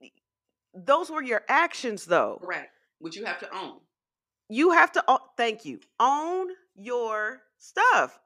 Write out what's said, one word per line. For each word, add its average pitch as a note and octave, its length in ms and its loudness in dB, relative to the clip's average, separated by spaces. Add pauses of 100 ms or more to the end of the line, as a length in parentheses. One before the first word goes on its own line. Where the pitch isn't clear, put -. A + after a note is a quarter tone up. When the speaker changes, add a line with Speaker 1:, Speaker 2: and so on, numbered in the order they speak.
Speaker 1:
i-, - 80 -20 (640)
those C#4 360 0
were D#4 120 -6
your A#3+ 260 -2
actions, C4 580 0
though. C#3+ 360 2
Speaker 2:
Correct. E3+ 300 -10 (280)
Which D#3+ 160 -12
you G#3 100 -12
have F3 140 -6
to - 160 -14
own. F3 240 -12 (680)
Speaker 1:
You C#4+ 240 0
have - 200 4
to - 160 0
o-, E4+ 100 6 (180)
thank A#3 300 -2
you. C3 140 -10 (200)
Own D#4+ 480 0 (260)
your A3 680 -6 (160)
stuff. G4 680 2